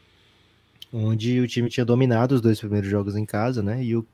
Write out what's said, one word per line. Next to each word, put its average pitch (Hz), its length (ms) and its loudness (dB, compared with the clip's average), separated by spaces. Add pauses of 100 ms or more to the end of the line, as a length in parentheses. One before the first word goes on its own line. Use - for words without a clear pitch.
(920)
onde 113 480 -2
o 123 80 2
time 120 220 -2
tinha 120 160 -2
dominado 123 500 2
os 120 60 4
dois 110 180 4
primeiros 101 300 -2
jogos 101 260 0
em 107 100 -2
casa, 113 380 -4
né? 110 180 -4
E 117 140 -2
o, 113 180 -2